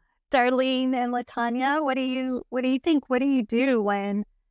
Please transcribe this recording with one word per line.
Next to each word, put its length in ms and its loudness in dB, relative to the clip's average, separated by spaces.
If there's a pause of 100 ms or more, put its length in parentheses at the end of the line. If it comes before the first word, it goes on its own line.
(320)
Darlene 640 2
and 160 -2
LaTanya, 680 -2
what 140 0
do 60 -2
you, 480 -4
what 140 -4
do 80 2
you 100 2
think? 280 0
What 120 0
do 60 0
you 180 2
do 360 2
when 440 -2 (260)